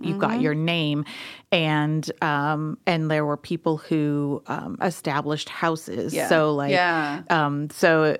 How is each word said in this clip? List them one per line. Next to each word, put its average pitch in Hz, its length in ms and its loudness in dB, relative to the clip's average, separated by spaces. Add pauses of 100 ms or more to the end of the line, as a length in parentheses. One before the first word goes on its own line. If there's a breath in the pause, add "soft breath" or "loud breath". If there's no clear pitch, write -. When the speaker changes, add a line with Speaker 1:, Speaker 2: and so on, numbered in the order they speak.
Speaker 1:
you 170 180 -4
got 170 140 0
Speaker 2:
Mm-hmm. - 80 -2
Speaker 1:
your 151 160 0
name. 156 480 0 (480 loud breath)
And, 156 580 2 (120)
um, 151 540 0 (120)
and 160 200 0
there 151 160 2
were 147 120 0
people 160 400 -2
who, 147 720 0
um, 98 340 -8
established 151 640 -2
houses. 160 640 -4
Speaker 2:
Yeah. 143 160 -2
Speaker 1:
So, 156 280 4
like, 143 160 -2
Speaker 2:
Yeah. 165 580 0
Speaker 1:
um, 147 400 2
so, 156 500 4